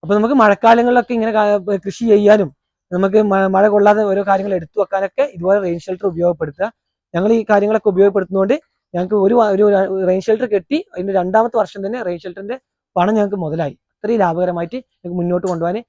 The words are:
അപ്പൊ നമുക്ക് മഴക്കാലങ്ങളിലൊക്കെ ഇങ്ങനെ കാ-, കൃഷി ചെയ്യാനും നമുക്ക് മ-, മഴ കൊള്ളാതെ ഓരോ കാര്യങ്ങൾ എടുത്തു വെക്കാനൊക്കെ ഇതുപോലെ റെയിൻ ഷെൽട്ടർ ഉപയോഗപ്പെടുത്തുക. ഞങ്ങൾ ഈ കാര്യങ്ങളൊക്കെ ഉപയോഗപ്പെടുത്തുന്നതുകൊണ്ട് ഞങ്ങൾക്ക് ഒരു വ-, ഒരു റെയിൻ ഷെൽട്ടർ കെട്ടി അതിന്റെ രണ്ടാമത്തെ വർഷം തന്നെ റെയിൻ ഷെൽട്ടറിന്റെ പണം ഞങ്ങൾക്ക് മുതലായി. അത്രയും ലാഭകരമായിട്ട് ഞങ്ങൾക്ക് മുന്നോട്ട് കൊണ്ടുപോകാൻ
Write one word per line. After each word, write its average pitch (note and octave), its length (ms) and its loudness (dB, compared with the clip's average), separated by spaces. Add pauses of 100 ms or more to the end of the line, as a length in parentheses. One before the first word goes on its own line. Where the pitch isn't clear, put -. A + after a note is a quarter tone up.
അപ്പൊ D#3+ 140 -2
നമുക്ക് A3+ 240 0
മഴക്കാലങ്ങളിലൊക്കെ A#3 760 2
ഇങ്ങനെ A3+ 200 -2
കാ-, G#3 480 0
കൃഷി G3 260 -8
ചെയ്യാനും G#3 380 4 (420)
നമുക്ക് F#3+ 280 2 (120)
മ-, F#3+ 240 2
മഴ G3 180 4
കൊള്ളാതെ G#3 360 4
ഓരോ G3 200 0
കാര്യങ്ങൾ G3 300 0
എടുത്തു D#3+ 220 -10
വെക്കാനൊക്കെ G3 420 -2 (120)
ഇതുപോലെ F#3 300 0
റെയിൻ E3+ 200 -4
ഷെൽട്ടർ F#3 260 -8
ഉപയോഗപ്പെടുത്തുക. E3+ 560 -2 (460)
ഞങ്ങൾ F#3+ 260 0
ഈ - 20 -4 (100)
കാര്യങ്ങളൊക്കെ G#3 420 2
ഉപയോഗപ്പെടുത്തുന്നതുകൊണ്ട് F#3+ 600 0 (380)
ഞങ്ങൾക്ക് F#3 320 -2
ഒരു A3 140 2
വ-, A3 160 2
ഒരു G3+ 100 2 (440)
റെയിൻ F#3 180 0
ഷെൽട്ടർ A3 260 0
കെട്ടി G#3 240 -2 (160)
അതിന്റെ G3 260 -6
രണ്ടാമത്തെ A3 420 0
വർഷം G3 240 -8
തന്നെ A3+ 220 -8
റെയിൻ F3 160 -8
ഷെൽട്ടറിന്റെ G3 340 -12 (380)
പണം F#3 220 2
ഞങ്ങൾക്ക് G3+ 280 -2
മുതലായി. D#3 300 -6 (160)
അത്രയും A3+ 320 -4
ലാഭകരമായിട്ട് E3+ 540 -4
ഞങ്ങൾക്ക് F3+ 420 -12
മുന്നോട്ട് F3 280 -2
കൊണ്ടുപോകാൻ F3 300 -4 (120)